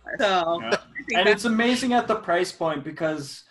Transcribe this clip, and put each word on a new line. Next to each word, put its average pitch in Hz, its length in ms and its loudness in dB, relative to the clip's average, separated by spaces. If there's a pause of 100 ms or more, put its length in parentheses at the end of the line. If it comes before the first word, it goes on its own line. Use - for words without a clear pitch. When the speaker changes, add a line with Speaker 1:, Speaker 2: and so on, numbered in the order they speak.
(180)
Speaker 1:
So 175 440 2
Speaker 2:
Yeah. 226 80 -6
Speaker 1:
I - 360 -4
think 214 120 0
Speaker 2:
And 208 80 2
Speaker 1:
that's 214 80 6
Speaker 2:
it's 214 100 -2
amazing 240 480 2
at 240 160 2
the 214 80 2
price 175 340 0
point, 156 320 -4
because 151 680 -6